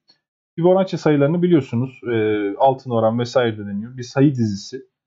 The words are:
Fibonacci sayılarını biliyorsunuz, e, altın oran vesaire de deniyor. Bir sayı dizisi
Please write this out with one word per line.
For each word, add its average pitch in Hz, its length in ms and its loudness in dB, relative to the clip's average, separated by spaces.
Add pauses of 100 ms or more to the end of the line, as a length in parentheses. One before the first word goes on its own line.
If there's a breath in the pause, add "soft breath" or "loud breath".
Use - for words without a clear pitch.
(560 soft breath)
Fibonacci 185 420 2
sayılarını 151 440 2
biliyorsunuz, 131 640 0
e, 107 540 0
altın 131 340 0
oran 113 280 0
vesaire 117 380 0
de 104 80 -12
deniyor. 104 320 -10
Bir 127 60 -12
sayı 139 320 2
dizisi 113 500 -4 (220)